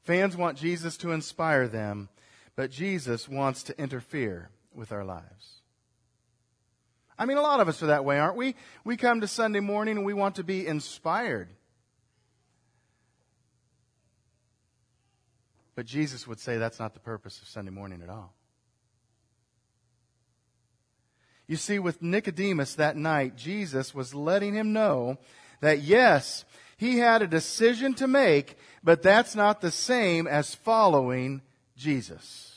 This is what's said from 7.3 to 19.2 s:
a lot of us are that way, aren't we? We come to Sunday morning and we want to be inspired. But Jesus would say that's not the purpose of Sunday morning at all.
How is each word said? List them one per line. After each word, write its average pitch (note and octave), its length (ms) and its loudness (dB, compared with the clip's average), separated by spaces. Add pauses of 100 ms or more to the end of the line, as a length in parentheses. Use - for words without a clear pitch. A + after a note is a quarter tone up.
a D4 60 2
lot C#4+ 180 4
of F3+ 80 6
us D#3+ 140 -6
are D#3+ 40 -2
that D3 180 4
way, C#3 140 2
aren't E3 180 2
we? B3 200 -4 (280)
We A#3 120 -4
come A#3+ 240 2
to G#3 80 -4
Sunday G#3+ 320 -2
morning G#3 360 -2
and G3+ 80 -4
we G3+ 100 -4
want G3 220 -2
to F#3 80 -8
be F#3 220 -4
inspired. D#3 800 -4 (4000)
But A#2+ 100 -10
Jesus C3+ 400 -6
would A2+ 140 -14
say A#2+ 180 -6
that's A2+ 220 -6
not A2 140 -10
the - 60 -20
purpose G#2+ 400 -14
of - 60 -20
Sunday G2 240 -14
morning F#2+ 320 -14
at E2+ 60 -16
all. F#2+ 260 -18 (3000)